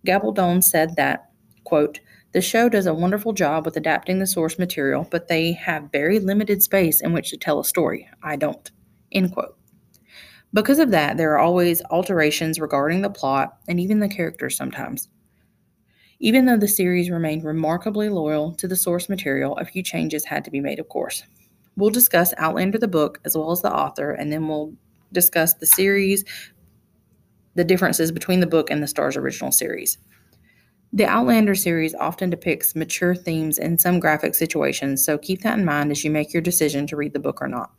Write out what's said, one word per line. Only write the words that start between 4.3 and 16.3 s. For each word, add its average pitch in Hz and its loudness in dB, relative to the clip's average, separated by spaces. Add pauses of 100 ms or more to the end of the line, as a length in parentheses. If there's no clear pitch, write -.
material, 147 -2
but 170 -4
they 165 2
have 156 -6
very 160 2
limited 202 2
space 175 2
in 165 0
which - -4
to - -14
tell 147 0
a - -8
story. - -2 (120)
I 151 -8
don't," 143 -6 (400)
end 185 0
quote. - -8 (960)
Because 262 4
of 277 6
that, 151 2
there 156 2
are 151 4
always 170 4
alterations 160 0
regarding 151 0
the 202 -2
plot 135 -2 (120)
and 175 0
even 208 2
the 202 0
characters 160 -6
sometimes. - -8 (1120)
Even 254 4